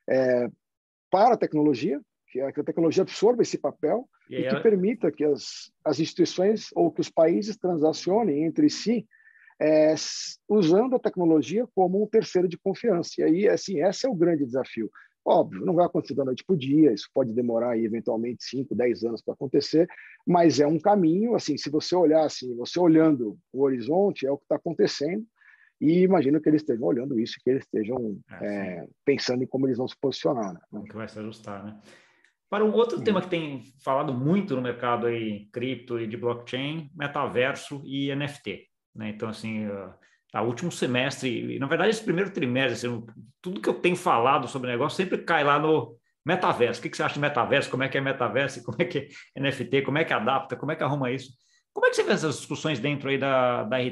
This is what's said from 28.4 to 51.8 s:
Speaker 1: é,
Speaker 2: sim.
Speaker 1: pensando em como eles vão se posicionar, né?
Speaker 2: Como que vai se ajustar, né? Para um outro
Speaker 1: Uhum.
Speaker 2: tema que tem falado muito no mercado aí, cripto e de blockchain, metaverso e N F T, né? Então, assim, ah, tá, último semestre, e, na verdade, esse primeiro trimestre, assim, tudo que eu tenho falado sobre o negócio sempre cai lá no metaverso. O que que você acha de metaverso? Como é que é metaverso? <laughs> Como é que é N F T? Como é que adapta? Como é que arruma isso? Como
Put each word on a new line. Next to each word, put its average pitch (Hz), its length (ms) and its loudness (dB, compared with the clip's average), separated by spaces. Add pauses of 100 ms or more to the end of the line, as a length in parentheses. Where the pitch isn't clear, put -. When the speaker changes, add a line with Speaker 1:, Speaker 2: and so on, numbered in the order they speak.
Speaker 1:
é, 98 380 -6
Speaker 2:
sim. - 60 -14 (140)
Speaker 1:
pensando 127 400 0
em 123 40 -4
como 135 200 -2
eles 123 120 0
vão 127 100 -2
se - 100 -16
posicionar, 123 540 -2
né? 85 80 -16 (100)
Speaker 2:
Como 104 140 -14
que 107 100 -18
vai 107 140 -10
se - 100 -18
ajustar, 104 460 -12
né? 107 160 -16 (680)
Para 208 120 0
um 214 120 2
outro 226 240 2
Speaker 1:
Uhum. 131 60 -6
Speaker 2:
tema 185 180 2
que - 80 -8
tem 147 320 -6 (200)
falado 139 300 -2
muito 143 420 0
no 127 60 -2
mercado 120 460 -2
aí, 110 440 -4
cripto 120 480 -8
e 113 80 -6
de 107 120 -8
blockchain, 135 760 -6
metaverso 139 920 -4
e 139 240 -6
N 143 140 -6
F 143 180 -10
T, 92 240 -12 (280)
né? 107 140 -10
Então, 107 200 -8
assim, 110 380 -8
ah, 98 300 -12 (340)
tá, 110 120 -4
último 123 280 -2
semestre, 123 840 -4
e, - 20 -6
na 135 80 -4
verdade, 170 240 0
esse 220 140 -2
primeiro 190 260 -2
trimestre, 127 440 0
assim, 117 320 -6 (360)
tudo 185 180 -8
que - 80 -4
eu 190 60 2
tenho 180 220 0
falado 135 520 2
sobre 123 200 -6
o 120 40 -4
negócio 139 240 -2
sempre 190 220 -2
cai 160 260 0
lá 143 140 4
no 156 400 0 (260)
metaverso. 143 560 2
O - 20 -16
que 160 60 -8
que - 80 -14
você 160 60 -4
acha 143 120 -2
de 147 60 -6
metaverso? 123 500 0
Como 131 120 -2
é 135 60 0
que 139 100 -2
é - 20 -2
metaverso? 135 640 -2
<laughs> - 20 -20
Como - 160 -8
é 180 60 2
que 151 120 -4
é - 100 -10 (280)
N 139 120 -2
F 127 160 -4
T? 139 180 0
Como 139 160 -2
é 165 60 0
que 147 100 -2
adapta? 123 420 -2
Como 143 160 -6
é 160 40 -6
que 170 60 -6
arruma 135 280 -2
isso? 131 200 -8 (420)
Como 466 140 0